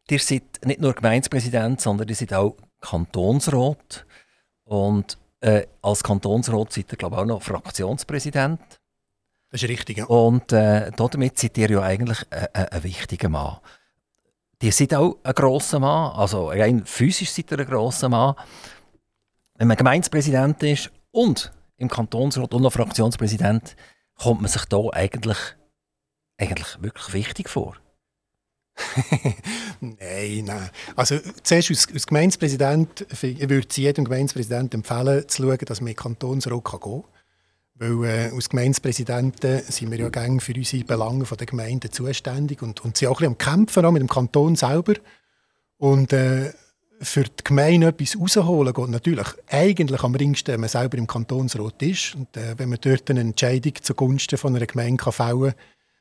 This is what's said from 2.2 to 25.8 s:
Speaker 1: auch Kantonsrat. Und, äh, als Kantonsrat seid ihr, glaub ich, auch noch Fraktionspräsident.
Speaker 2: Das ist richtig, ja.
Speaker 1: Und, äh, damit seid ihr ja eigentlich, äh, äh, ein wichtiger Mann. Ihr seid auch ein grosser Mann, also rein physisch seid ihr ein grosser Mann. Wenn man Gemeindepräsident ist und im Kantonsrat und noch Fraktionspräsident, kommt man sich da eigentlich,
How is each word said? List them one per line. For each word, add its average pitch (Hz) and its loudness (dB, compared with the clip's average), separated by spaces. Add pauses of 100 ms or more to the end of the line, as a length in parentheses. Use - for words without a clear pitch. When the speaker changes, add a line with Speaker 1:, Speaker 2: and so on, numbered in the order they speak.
Speaker 1:
auch 101 2 (240)
Kantonsrat. 123 0 (580)
Und, 101 0 (220)
äh, 107 4 (140)
als 104 0
Kantonsrat 107 0
seid - -8
ihr, - -10
glaub 90 -6
ich, 92 -4
auch 95 0
noch 110 -4
Fraktionspräsident. 139 -4 (920)
Speaker 2:
Das 120 -6
ist 123 -2
richtig, 117 -6
ja. 107 -6
Speaker 1:
Und, 117 4
äh, 107 4
damit - 0
seid - -2
ihr 107 4
ja 98 2
eigentlich, 107 -2 (120)
äh, 82 -6
äh, 95 -2
ein 85 -6
wichtiger 90 -6
Mann. 71 -4 (1040)
Ihr 113 4
seid 139 4
auch 160 2
ein 131 -2
grosser 139 2
Mann, 147 2
also 98 0
rein 107 2
physisch - 0
seid - -8
ihr 147 -4
ein 139 -4
grosser 127 0
Mann. 127 2 (1200)
Wenn 110 2
man 113 6
Gemeindepräsident 139 2
ist 147 0 (180)
und 220 2 (260)
im 123 -4
Kantonsrat 123 -2
und 123 4
noch 131 4
Fraktionspräsident, 110 0 (400)
kommt 120 0
man 104 -2
sich - -4
da 101 0 (140)
eigentlich, 107 -2 (1000)